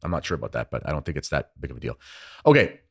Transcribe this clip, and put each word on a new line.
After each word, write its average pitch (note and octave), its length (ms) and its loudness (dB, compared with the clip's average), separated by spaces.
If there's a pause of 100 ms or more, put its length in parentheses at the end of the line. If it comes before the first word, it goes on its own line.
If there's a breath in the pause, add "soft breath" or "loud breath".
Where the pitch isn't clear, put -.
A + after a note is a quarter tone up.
I'm F2 80 -4
not E2+ 140 -2
sure F2 100 -4
about A#1 180 -6
that, A#1 180 -4
but A#1+ 160 -4
I - 40 -4
don't D2 140 -2
think D2+ 120 -4
it's - 120 -8
that - 320 -2
big C2+ 100 -8
of B1 60 -12
a - 40 -14
deal. A#1 160 -6 (480 loud breath)
Okay. C#3+ 360 6 (100)